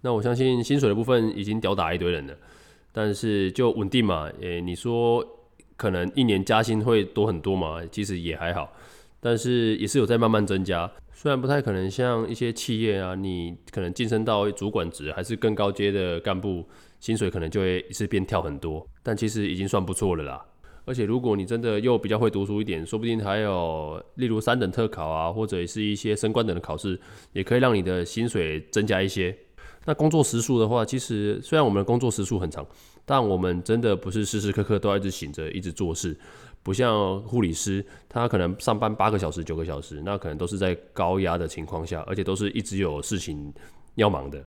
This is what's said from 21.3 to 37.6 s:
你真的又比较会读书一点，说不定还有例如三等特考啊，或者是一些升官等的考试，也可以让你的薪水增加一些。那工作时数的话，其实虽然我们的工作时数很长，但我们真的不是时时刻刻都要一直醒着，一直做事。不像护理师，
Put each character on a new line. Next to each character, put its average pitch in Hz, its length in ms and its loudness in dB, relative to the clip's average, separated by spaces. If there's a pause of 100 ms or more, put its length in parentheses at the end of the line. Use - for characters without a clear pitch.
你 98 120 -2
真 117 160 -2
的 107 180 0
又 120 160 4
比 101 140 -2
较 107 80 2
会 113 100 4
读 98 160 0
书 104 160 -2
一 107 40 0
点， 82 200 -4
说 113 140 -6
不 113 80 -4
定 113 180 0
还 101 140 0
有 82 640 -2 (120)
例 127 100 -2
如 110 120 0
三 120 200 2
等 98 120 0
特 110 180 0
考 80 200 -6
啊， 80 240 0
或 110 140 -2
者 90 180 -2
是 107 160 -6
一 104 140 0
些 107 200 -2
升 107 160 -2
官 113 140 2
等 98 100 0
的 87 60 -4
考 - 160 -6
试， 92 240 -4 (320)
也 98 120 -4
可 120 120 2
以 123 40 4
让 127 140 4
你 101 60 4
的 90 240 0
薪 113 240 -2
水 80 320 -2 (120)
增 107 120 2
加 104 160 2
一 98 80 2
些。 92 260 -2 (520)
那 156 80 2
工 156 160 4
作 156 120 6
时 117 200 2
数 127 160 2
的 110 100 4
话， 117 160 2
其 131 140 -4
实 104 420 -2
虽 160 160 0
然 151 80 6
我 120 60 4
们 98 100 4
的 98 40 2
工 117 140 2
作 120 120 2
时 104 140 -2
数 104 140 -2
很 87 120 -2
长， 71 160 -10 (400)
但 135 200 4
我 98 100 2
们 90 260 0
真 113 180 2
的 110 140 2
不 95 160 -6
是 104 160 0
时 107 140 -2
时 101 100 0
刻 101 140 0
刻 104 140 2
都 101 120 0
要 98 60 2
一 101 40 2
直 98 100 -2
醒 73 220 -8
着， 78 200 -8
一 92 80 -6
直 90 120 -6
做 82 220 -2
事。 80 240 -4 (460)
不 95 100 -2
像 104 460 2
护 110 220 0
理 87 100 2
师， 98 320 -2 (240)